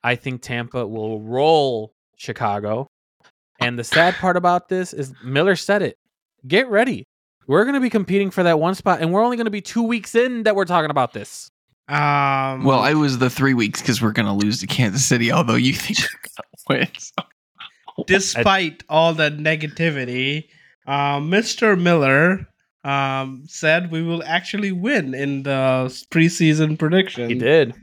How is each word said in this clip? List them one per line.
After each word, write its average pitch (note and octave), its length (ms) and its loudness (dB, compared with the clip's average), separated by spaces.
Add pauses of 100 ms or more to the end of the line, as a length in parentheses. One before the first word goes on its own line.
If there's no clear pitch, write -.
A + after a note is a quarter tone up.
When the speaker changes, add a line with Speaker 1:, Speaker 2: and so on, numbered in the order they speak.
Speaker 1:
I A#2+ 120 0
think B2+ 260 -10
Tampa A#2+ 440 -6
will A2 360 -8
roll B2+ 720 2 (240)
Chicago. G#2+ 720 -4 (720)
And A#2+ 180 -2
the A#2+ 60 -6
sad F3 300 2
part F3+ 220 0
about F3 320 0
this F#3 240 -4
is C3+ 200 -8 (100)
Miller D3 320 2
said G3 260 0
it. C#3 140 -4 (500)
Get A3+ 220 2
ready. G#3 380 0 (420)
We're E3+ 180 4
gonna C#4 140 0
be B3+ 100 2
competing G3 420 0
for F#3+ 120 0
that E3+ 160 4
one F3 160 0
spot, F#3 260 0
and E3 120 0
we're G#3 100 4
only A#3+ 140 0
gonna A#3 120 -2
be G3+ 120 -6
two A#3 220 -4
weeks A3+ 300 -4
in A#3+ 300 0
that G#3+ 120 2
we're G3 100 2
talking D#3+ 260 0
about C3+ 220 0
this. - 340 -14 (420)
Speaker 2:
Um, C#3 760 0
Speaker 3:
Well, C3 160 4
I D3 140 2
was C#3+ 240 2
the B2+ 120 2
three C3 240 2
weeks A2+ 280 0
'cause A#2 200 -2
we're A2 120 2
gonna G2+ 220 -2
lose G#2 260 0
to F#2+ 60 -10
Kansas A#2 380 -2
City, A#2 260 0
although B2+ 240 2
you B2+ 180 2
think - 260 -6
we're - 760 -8
gonna - 40 -2
win, - 60 -2 (100)
so. - 1080 -16
Speaker 2:
Despite F#3+ 840 0
all E3 240 4
the D#3 160 0
negativity, D3 1200 -4 (400)
uh, C#3+ 320 0
Mister G3+ 560 2
Miller, E3+ 720 4 (360)
um, C3+ 640 -4
said E3 440 0
we D#3+ 100 -4
will E3+ 220 -4
actually F#3 480 -4
win F#3 420 -2
in C#3 300 -6
the C3 420 0
s-, C3 260 -10
preseason D#3 680 2
prediction. D#3+ 500 0
Speaker 1:
He B2 60 0
did. B2+ 480 4